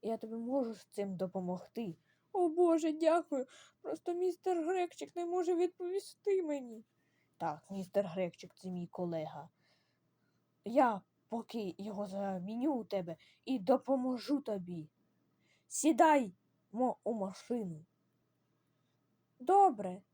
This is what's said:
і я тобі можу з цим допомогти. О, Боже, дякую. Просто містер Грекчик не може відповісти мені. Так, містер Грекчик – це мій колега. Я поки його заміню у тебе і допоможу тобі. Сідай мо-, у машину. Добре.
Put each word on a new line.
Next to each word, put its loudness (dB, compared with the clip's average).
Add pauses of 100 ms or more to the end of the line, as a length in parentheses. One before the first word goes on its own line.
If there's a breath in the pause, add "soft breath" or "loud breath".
і -6
я -2
тобі -10
можу -2
з -18
цим -6
допомогти. -6 (360)
О, 2
Боже, 4
дякую. 2 (340 loud breath)
Просто -6
містер -2
Грекчик -4
не -4
може 0
відповісти -2
мені. -6 (540)
Так, -6
містер -2
Грекчик – -6
це -12
мій -6
колега. -6 (1160)
Я 2 (280)
поки -6
його -8
заміню -2
у -2
тебе -4 (280 soft breath)
і 0
допоможу 0
тобі. -6 (800)
Сідай 6 (400)
мо-, 0
у 0
машину. -6 (1500)
Добре. 4 (120)